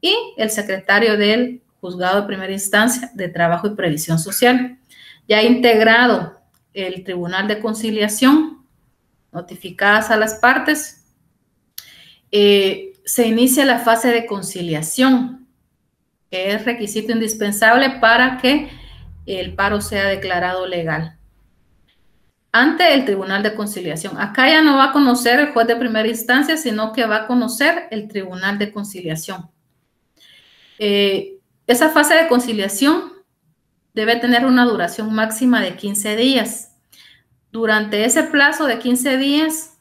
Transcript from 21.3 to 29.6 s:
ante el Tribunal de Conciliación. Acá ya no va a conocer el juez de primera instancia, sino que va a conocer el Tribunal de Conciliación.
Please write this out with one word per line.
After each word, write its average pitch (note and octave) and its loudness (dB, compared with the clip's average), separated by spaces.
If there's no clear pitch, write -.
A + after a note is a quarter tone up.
ante D#4+ 4
el C4 2
Tribunal G3 -2
de G#3+ -2
Conciliación. F#3+ -8
Acá B3+ 0
ya D#4+ 4
no C#4+ 6
va C4 6
a B3 0
conocer B3+ 4
el C#4+ 0
juez A3+ 2
de A#3 2
primera A3 -2
instancia, C4 0
sino A3 -4
que A#3+ 0
va G#3+ 0
a A3 -6
conocer C#4 -2
el G#3+ -8
Tribunal F#3+ -6
de G#3 -4
Conciliación. F3+ -10